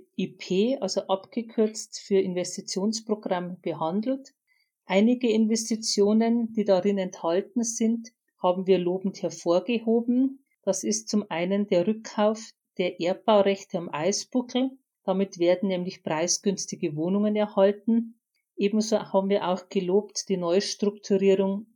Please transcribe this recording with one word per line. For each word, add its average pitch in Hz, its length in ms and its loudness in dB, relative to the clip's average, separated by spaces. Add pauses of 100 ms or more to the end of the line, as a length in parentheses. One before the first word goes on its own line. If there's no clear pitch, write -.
(160)
I 185 120 -2
P, 214 520 -2
also 196 280 -4
abgekürzt 220 920 -4
für 196 200 0
Investitionsprogramm, 185 1400 -4
behandelt. 190 720 -4 (520)
Einige 233 440 4
Investitionen, 220 1200 2
die 208 100 0
darin 196 340 2
enthalten 185 680 -2
sind, 226 500 -2 (280)
haben 180 240 0
wir 185 140 6
lobend 185 420 -2
hervorgehoben. 226 1200 0 (180)
Das 190 200 -2
ist 214 260 -4
zum 208 200 0
einen 185 380 -2
der 175 180 2
Rückkauf 220 680 -2 (260)
der - 240 -4
Erbbaurechte 196 760 2
am 170 120 -6
Eisbuckel. 247 840 -2 (320)
Damit 196 340 -2
werden 180 300 2
nämlich 180 360 -4
preisgünstige 165 920 -4
Wohnungen 202 400 0
erhalten. 208 840 2 (360)
Ebenso 214 440 0
haben 196 300 0
wir 196 180 0
auch 180 220 -4
gelobt 190 600 -2
die 190 80 0
Neustrukturierung 196 1400 0